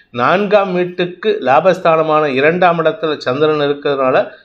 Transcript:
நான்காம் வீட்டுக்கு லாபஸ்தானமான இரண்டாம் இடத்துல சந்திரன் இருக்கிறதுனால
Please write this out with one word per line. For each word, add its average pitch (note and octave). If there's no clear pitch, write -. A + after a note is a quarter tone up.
நான்காம் F#3+
வீட்டுக்கு F3+
லாபஸ்தானமான D#3
இரண்டாம் E3
இடத்துல D#3
சந்திரன் D3
இருக்கிறதுனால C#3